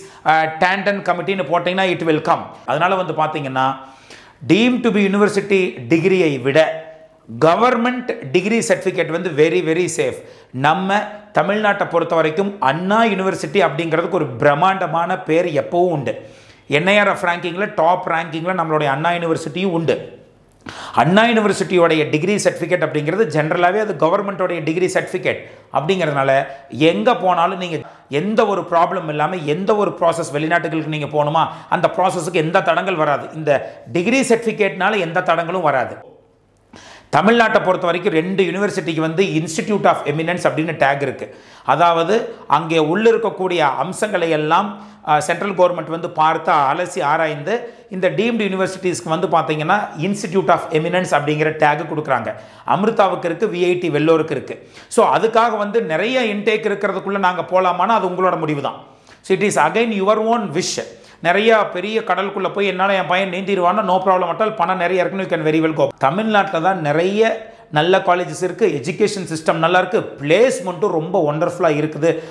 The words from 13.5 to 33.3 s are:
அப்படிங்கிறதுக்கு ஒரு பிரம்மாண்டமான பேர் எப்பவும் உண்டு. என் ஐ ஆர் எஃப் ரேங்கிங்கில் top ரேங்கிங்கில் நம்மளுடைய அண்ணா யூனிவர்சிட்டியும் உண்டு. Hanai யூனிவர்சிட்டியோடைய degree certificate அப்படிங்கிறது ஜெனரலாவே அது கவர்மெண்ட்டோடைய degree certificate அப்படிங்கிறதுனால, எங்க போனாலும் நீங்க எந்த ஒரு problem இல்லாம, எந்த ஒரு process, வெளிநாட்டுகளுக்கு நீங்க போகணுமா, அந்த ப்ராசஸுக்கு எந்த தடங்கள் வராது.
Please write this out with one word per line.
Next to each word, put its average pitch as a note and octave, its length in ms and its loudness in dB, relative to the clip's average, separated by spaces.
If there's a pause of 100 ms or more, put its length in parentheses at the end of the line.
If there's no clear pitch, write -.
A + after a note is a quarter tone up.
அப்படிங்கிறதுக்கு E3 540 -2
ஒரு C#3 60 -2
பிரம்மாண்டமான E3 920 0
பேர் E3 260 0
எப்பவும் F3 500 0
உண்டு. - 340 -6 (380)
என் D3+ 200 2
ஐ G#3 100 4
ஆர் G3+ 100 4
எஃப் F3+ 160 0
ரேங்கிங்கில் F3 520 -4
top F3 340 2
ரேங்கிங்கில் E3+ 520 -4
நம்மளுடைய D#3 240 0
அண்ணா D3 240 0
யூனிவர்சிட்டியும் E3+ 640 -2
உண்டு. E3 500 -2 (720)
Hanai E3+ 300 4
யூனிவர்சிட்டியோடைய F3 840 2
degree F3 260 0
certificate E3+ 480 0
அப்படிங்கிறது D3+ 420 -2
ஜெனரலாவே F3 540 2
அது G#3 200 -2
கவர்மெண்ட்டோடைய F3 640 0
degree E3 220 0
certificate E3+ 540 -2 (340)
அப்படிங்கிறதுனால, C#3+ 720 0 (240)
எங்க F#3 460 2
போனாலும் F3+ 420 0
நீங்க E3+ 220 -6 (300)
எந்த G#3 380 0
ஒரு F3+ 240 -2
problem F3 380 0
இல்லாம, D3+ 260 -2
எந்த F3 400 0
ஒரு G3 240 0
process, E3 340 0
வெளிநாட்டுகளுக்கு D#3 640 -2
நீங்க D3 80 -4
போகணுமா, D3 420 0 (220)
அந்த E3 280 2
ப்ராசஸுக்கு F3+ 360 0
எந்த F3 280 2
தடங்கள் F3 340 0
வராது. D3 380 0